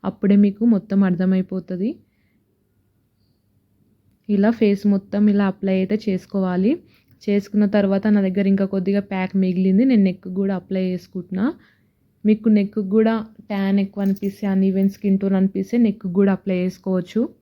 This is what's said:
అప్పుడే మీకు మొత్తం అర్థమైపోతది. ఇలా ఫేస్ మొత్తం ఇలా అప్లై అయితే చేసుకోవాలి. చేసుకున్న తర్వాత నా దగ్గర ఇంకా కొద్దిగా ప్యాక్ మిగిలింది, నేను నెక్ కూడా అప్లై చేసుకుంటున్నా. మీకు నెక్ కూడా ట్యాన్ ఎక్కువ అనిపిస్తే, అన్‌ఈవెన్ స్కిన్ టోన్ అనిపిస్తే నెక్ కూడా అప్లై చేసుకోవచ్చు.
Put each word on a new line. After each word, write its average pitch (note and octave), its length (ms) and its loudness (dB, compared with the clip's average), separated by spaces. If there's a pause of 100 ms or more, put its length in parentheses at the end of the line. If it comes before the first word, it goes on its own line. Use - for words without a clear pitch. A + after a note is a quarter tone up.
అప్పుడే G3 320 0
మీకు G3+ 300 2
మొత్తం G3 380 0
అర్థమైపోతది. F#3 840 -2 (2500)
ఇలా G3+ 240 2
ఫేస్ G3+ 340 0
మొత్తం G3+ 420 0
ఇలా G3+ 180 2
అప్లై F#3+ 300 -2
అయితే F#3+ 260 -2
చేసుకోవాలి. F#3+ 680 -2 (500)
చేసుకున్న G#3 440 0
తర్వాత G3 400 0
నా G#3 140 4
దగ్గర G3 260 0
ఇంకా G3 200 2
కొద్దిగా G3 360 -2
ప్యాక్ F#3+ 340 -6
మిగిలింది, F#3+ 480 2
నేను A#3+ 200 4
నెక్ F#3 300 -2
కూడా G3 220 -2
అప్లై F#3 280 -4
చేసుకుంటున్నా. F#3 600 -6 (760)
మీకు G#3+ 240 2
నెక్ G#3 300 2 (120)
కూడా A3 240 2 (300)
ట్యాన్ G3 340 -2
ఎక్కువ G3 240 -4
అనిపిస్తే, G3 440 -4
అన్‌ఈవెన్ F#3+ 440 0
స్కిన్ G3 300 -2
టోన్ G3 160 0
అనిపిస్తే F#3+ 420 -2
నెక్ G#3+ 340 0
కూడా G3 200 2
అప్లై F#3 260 -4
చేసుకోవచ్చు. F#3 640 -4 (200)